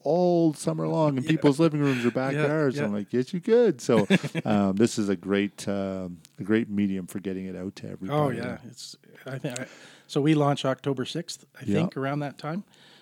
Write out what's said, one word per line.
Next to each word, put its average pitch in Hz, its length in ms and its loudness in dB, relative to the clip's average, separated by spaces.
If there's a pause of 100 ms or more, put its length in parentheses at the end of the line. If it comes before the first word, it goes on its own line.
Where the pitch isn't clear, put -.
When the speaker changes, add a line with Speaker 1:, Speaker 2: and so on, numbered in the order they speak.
Speaker 1:
all 170 520 4
summer 160 320 -2
long 160 300 2
in 143 80 0
Speaker 2:
<laughs> - 0 -
Yeah. 160 60 -2
Speaker 1:
people's 147 280 4
living 156 220 4
rooms 135 240 0
or 120 40 4
Speaker 2:
Yeah, 113 60 0
Speaker 1:
backyards." 143 600 0
Speaker 2:
yeah. 143 80 -2
Speaker 1:
I'm 104 80 -2
like, 101 200 -6
"Yes, 127 220 -2
you 175 60 -4
could." 220 400 4
So, 110 260 4 (200)
Speaker 2:
<laughs> 165 180 -6
Speaker 1:
um, 101 320 2
this 113 200 2
is 104 120 -2
a 98 80 0
great, 101 500 -2
um, 95 520 -6 (200)
a 107 60 -10
great 110 260 0
medium 98 380 -2
for - 100 -12
getting 92 280 -8
it 92 100 -10
out 92 200 -8
to - 120 -14
Speaker 2:
Oh, 98 40 -12
Speaker 1:
everybody. 127 440 -2
Speaker 2:
yeah. 120 220 -10 (120)
It's, - 260 -18 (300)
I 135 120 -10
think, 127 200 -8
I, - 80 -10 (400)
so - 140 -2
we 156 140 4
launch 143 300 2
October 131 400 -2
sixth, - 420 -10 (140)
I - 60 -16
Speaker 1:
Yeah. 101 120 0
Speaker 2:
think, 170 180 -2
around 139 240 -4
that 143 180 -10
time. 170 240 -8 (400)